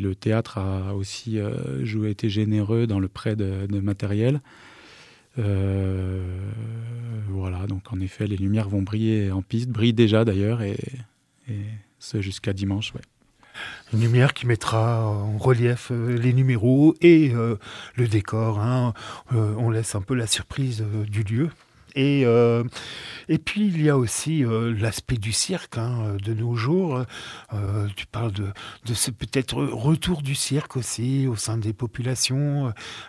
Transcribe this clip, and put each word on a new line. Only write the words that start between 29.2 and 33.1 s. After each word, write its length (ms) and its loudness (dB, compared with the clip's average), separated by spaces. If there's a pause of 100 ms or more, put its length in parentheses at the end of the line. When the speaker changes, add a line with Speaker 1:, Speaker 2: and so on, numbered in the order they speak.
Speaker 2:
retour 600 0
du 120 -2
cirque 440 -2
aussi 480 0
au 100 0
sein 220 -2
des 160 -2
populations, 1000 -2 (360)